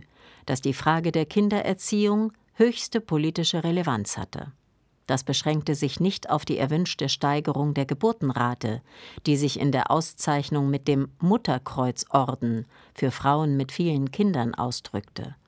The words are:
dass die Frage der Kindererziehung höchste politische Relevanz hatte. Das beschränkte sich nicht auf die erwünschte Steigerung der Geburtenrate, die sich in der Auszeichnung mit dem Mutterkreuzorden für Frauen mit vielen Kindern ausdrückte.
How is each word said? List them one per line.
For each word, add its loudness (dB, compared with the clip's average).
dass -2
die 0
Frage 2
der 0
Kindererziehung 0
höchste 2
politische 0
Relevanz 0
hatte. -10
Das 0
beschränkte 0
sich -4
nicht 0
auf 0
die -2
erwünschte 0
Steigerung 0
der 0
Geburtenrate, 0
die 4
sich 0
in 2
der 2
Auszeichnung 0
mit 0
dem 2
Mutterkreuzorden 0
für -2
Frauen 2
mit -2
vielen 0
Kindern 0
ausdrückte. -6